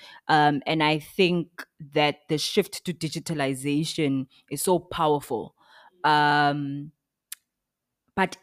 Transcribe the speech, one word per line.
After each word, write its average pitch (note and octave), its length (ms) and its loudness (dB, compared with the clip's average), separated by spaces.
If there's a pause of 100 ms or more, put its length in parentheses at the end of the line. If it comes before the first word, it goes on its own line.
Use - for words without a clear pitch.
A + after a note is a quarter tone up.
(280)
Um, D3 380 4
and D#3+ 160 0
I D#3 160 4
think F3 680 -2 (260)
that D3 360 0
the D#3 100 0
shift - 460 -2
to F#3 80 -4
digitalization C#3+ 1300 -2 (240)
is D3 120 -6
so F3+ 160 4
powerful. D3 760 -2 (500)
Um, D3 880 2 (1200)
but F#3+ 280 -2